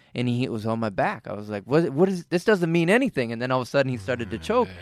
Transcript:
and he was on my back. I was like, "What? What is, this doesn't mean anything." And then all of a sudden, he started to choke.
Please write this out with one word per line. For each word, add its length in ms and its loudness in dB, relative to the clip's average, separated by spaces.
and 120 -2
he 220 0
was 160 -4
on 140 0
my 100 -2
back. 380 -4
I 60 -6
was 160 -10
like, 160 -6
"What? 260 2
What 180 4
is, 180 -6
this 160 -2
doesn't 280 4
mean 180 4
anything." 420 2
And 80 -6
then 120 -2
all 100 2
of 60 -6
a 20 -16
sudden, 220 2
he 60 -4
started 340 -6
to 80 -4
choke. 300 0